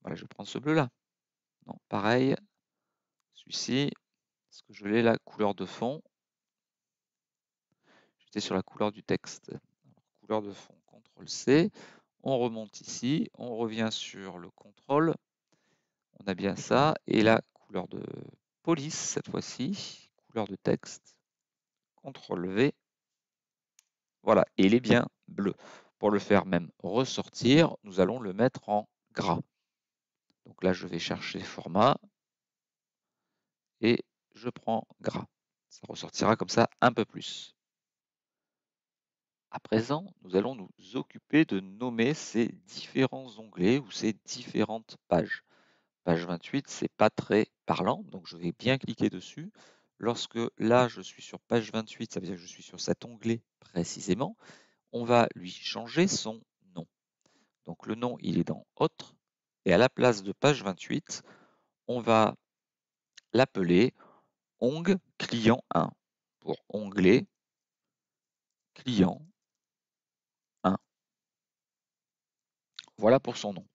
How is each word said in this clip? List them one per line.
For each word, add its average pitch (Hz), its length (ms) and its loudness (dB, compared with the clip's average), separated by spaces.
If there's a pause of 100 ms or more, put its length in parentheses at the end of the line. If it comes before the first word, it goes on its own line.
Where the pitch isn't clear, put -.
voilà, - 120 -8
je 85 60 -12
vais - 80 -16
prendre - 200 -14
ce - 100 -8
bleu-là. 143 320 0 (760)
Non, - 120 -14 (100)
pareil. 120 480 2 (960)
Celui-ci, - 580 -4 (600)
est-ce - 120 -20
que - 120 -20
je 104 120 -10
l'ai 110 160 4
la 113 160 4
couleur 101 360 -4
de 92 100 -8
fond ? 123 380 -8 (2250)
J'étais - 220 -8
sur - 140 -4
la 95 80 0
couleur 104 300 -4
du 92 100 -18
texte. - 460 -8
Alors, - 540 -20 (180)
couleur 110 220 -4
de 101 100 -12
fond, - 320 -20
contrôle - 440 -20
C. 160 420 2 (520)
On 135 160 -2
remonte 113 420 -4
ici, 151 540 -4
on 117 220 -10
revient 113 340 -2
sur 95 480 -12
le 87 120 -16
contrôle. 147 640 -2 (1040)
On - 80 -12
a 98 80 -2
bien 92 220 -4
ça. 139 380 2 (120)
Et - 160 2
la 110 180 6 (120)
couleur - 360 -10
de - 140 -12 (600)
police, 156 360 -2
cette - 320 -6
fois-ci, - 800 -8 (180)
couleur 110 200 -6
de 95 80 -10
texte, - 600 -6 (800)
contrôle 92 520 -8
V. 113 260 0 (1500)
Voilà, 101 220 6 (120)
et 95 100 6
il 101 80 6
est 123 60 6
bien 120 260 4 (220)
bleu. 95 260 -2 (440)
Pour 104 120 2
le 104 80 2
faire 98 280 4
même 87 320 -2
ressortir, 127 1040 2
nous 98 160 -2
allons 104 200 2
le 101 120 -8
mettre 113 360 0
en 104 200 0 (240)
gras. 87 280 -2 (1040)
Donc - 180 -16
là, 92 100 2
je 90 140 -6
vais 87 120 -8
chercher - 420 -8
format 101 560 0 (1800)
et 113 240 2 (300)
je - 140 -10
prends - 380 -6 (140)
gras. - 260 2 (420)
Ça - 200 -20
ressortira - 480 0
comme 90 120 -6
ça 117 200 4 (120)
un 120 120 6
peu 113 120 0
plus. - 500 -14 (2000)
À - 100 -12
présent, 135 520 -2 (100)
nous 92 140 -2
allons 117 180 0
nous 104 420 -16
occuper - 480 0
de 98 160 -2
nommer 113 520 -2
ces 117 360 -2
différents 131 920 -6
onglets 107 400 0
ou 123 120 -8
ces - 220 -2 (120)
différentes - 720 -6 (120)
pages. - 360 0 (600)
Page 85 220 0
vingt-huit, 87 420 -6
c'est - 240 -6
pas 107 180 4
très - 400 0 (140)
parlant, 104 400 0
donc 95 220 -18
je 87 100 -18
vais 85 160 -6
bien 131 240 0
cliquer 120 320 -2
dessus. 123 420 -10 (480)
Lorsque 117 400 -4 (200)
là, 120 300 6
je 104 120 -12
suis - 220 -18
sur - 180 -16
page 113 320 -2
vingt-huit, 110 400 -8
ça 101 80 -6
veut 92 60 -10
dire 92 100 -8
que 85 60 -16
je 90 40 -20
suis - 160 -20
sur - 180 -18
cet - 260 -4
onglet 113 360 -4 (180)
précisément. - 760 -4 (560)
On 120 120 -6
va 117 300 4
lui 90 160 -12
changer 117 560 -2
son 113 340 -4 (340)
nom. 82 120 -12 (800)
Donc - 220 -16
le 110 80 -4
nom, 123 260 -4
il - 180 -2
est 85 60 2
dans - 220 -8 (100)
Autre. - 400 -4 (480)
Et 95 80 4
à 85 60 6
la 127 100 6
place 117 340 2
de 95 100 -8
page 135 300 2
vingt-huit, - 600 -6 (680)
on 123 100 -2
va 110 380 4 (960)
l'appeler 95 600 4 (640)
Ong 165 380 0 (200)
Client 113 440 2 (120)
un 82 160 0 (480)
pour - 300 -8
onglet 101 580 4 (1500)
Client 101 460 0 (1400)
un. 95 160 0 (2250)
Voilà 117 220 6
pour 120 180 -6
son 104 180 -8
nom. 85 200 -16